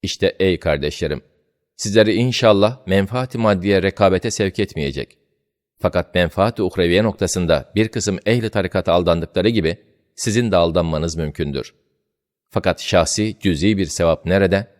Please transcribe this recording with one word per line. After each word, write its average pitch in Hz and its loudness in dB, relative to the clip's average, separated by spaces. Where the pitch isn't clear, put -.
İşte - -2
ey 92 2
kardeşlerim, 76 -2
sizleri 107 2
inşallah 113 2
menfaat-i 104 -2
maddiye 101 2
rekabete 95 2
sevk 98 -4
etmeyecek. 69 -6
Fakat - -4
menfaat-i 95 0
uhreviye 92 2
noktasında 87 -2
bir 110 0
kısım 98 -4
ehli 113 0
tarikata 92 -2
aldandıkları 87 0
gibi 90 0
sizin 113 -2
de 92 2
aldanmanız 82 0
mümkündür. 73 -6
Fakat - -2
şahsi, 104 0
cüz'i 92 2
bir 92 -2
sevap 82 -2
nerede? 98 2